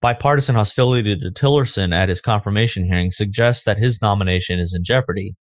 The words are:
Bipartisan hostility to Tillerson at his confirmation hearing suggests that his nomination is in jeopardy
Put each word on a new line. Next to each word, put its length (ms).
Bipartisan 520
hostility 640
to 120
Tillerson 640
at 160
his 100
confirmation 640
hearing 260
suggests 540
that 140
his 240
nomination 560
is 160
in 100
jeopardy 580